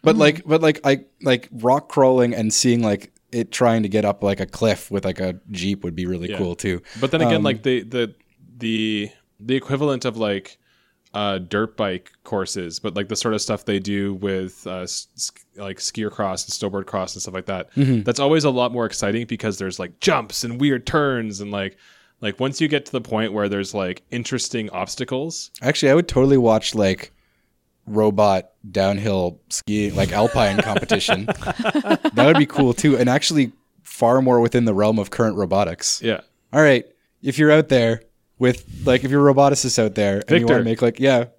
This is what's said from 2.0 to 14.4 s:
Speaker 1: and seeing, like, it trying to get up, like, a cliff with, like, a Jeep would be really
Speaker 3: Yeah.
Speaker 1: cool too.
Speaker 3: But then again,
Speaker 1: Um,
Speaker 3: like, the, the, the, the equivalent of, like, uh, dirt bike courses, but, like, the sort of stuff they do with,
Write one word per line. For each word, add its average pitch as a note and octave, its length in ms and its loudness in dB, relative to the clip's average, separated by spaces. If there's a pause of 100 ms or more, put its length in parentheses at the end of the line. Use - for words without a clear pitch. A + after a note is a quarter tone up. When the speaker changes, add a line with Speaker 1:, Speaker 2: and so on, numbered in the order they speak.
Speaker 1:
and G#2+ 200 -2
seeing, A#2+ 280 2
like, G#2 300 -2 (220)
it A#2 180 -4
trying A2+ 320 2
to G#2 60 -4
get G#2 160 0
up, G2+ 180 -2
like, G2 160 0
a G2 60 -6
cliff - 440 -2
with, G2 140 -4
like, F#2 160 -4
a F#2 200 -6 (120)
Jeep G2 320 -4
would E2+ 120 -8
be F2+ 120 -6
really F2+ 240 -6
Speaker 3:
Yeah. G2 60 -8
Speaker 1:
cool F2 180 -4
too. F2+ 260 -4 (200)
Speaker 3:
But C3+ 100 -2
then E3 100 0
again, D#3+ 140 2
Speaker 1:
Um, D#3 80 0
Speaker 3:
like, B2+ 200 -2
the, B2+ 200 0
the, A#2 320 -6 (420)
the, A2 520 -4 (320)
the A#2+ 140 -2
equivalent C3+ 500 -4
of, A2+ 120 -6
like, G2+ 400 -4 (560)
uh, G#2 260 -2
dirt G2+ 360 -4
bike F#2+ 360 -6 (120)
courses, F#2 560 -6
but, G2 160 -8
like, G2+ 140 -6
the G#2+ 80 -6
sort A2+ 160 -2
of G#2+ 80 -2
stuff - 240 -6
they G2+ 140 -2
do G2+ 340 -4
with, F#2 520 -6